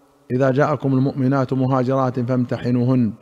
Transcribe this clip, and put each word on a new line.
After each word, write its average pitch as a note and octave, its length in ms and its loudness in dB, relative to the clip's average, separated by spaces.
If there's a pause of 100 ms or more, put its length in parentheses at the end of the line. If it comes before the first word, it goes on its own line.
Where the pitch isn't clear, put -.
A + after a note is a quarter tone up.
(320)
"إذا C3 200 2
جاءكم C#3 420 0
المؤمنات C3+ 600 0
مهاجرات C3 680 0
فامتحنوهن، B2 1040 0